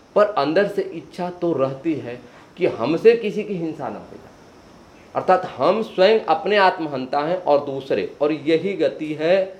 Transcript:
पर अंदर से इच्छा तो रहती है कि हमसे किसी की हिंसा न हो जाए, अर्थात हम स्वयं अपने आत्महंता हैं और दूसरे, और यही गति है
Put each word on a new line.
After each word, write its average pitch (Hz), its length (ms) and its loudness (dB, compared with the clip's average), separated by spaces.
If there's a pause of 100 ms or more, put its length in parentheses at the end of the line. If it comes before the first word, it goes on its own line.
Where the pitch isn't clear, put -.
(140)
पर 208 120 6
अंदर 160 420 2
से - 140 -2
इच्छा 175 480 -10
तो 175 220 -2
रहती 135 420 -2
है 120 260 -8 (360)
कि 170 100 0
हमसे 160 500 4
किसी 208 280 -4
की 196 100 -8
हिंसा 151 340 -6
न 107 40 -8
हो 98 60 -12
जाए, - 340 -20 (840)
अर्थात 180 300 2
हम 185 380 0
स्वयं 214 380 2
अपने 180 360 0
आत्महंता 143 640 0
हैं 175 220 -2
और 143 240 2
दूसरे, 135 540 -4
और 151 120 2
यही 160 400 0
गति 151 420 -4
है 175 300 2 (160)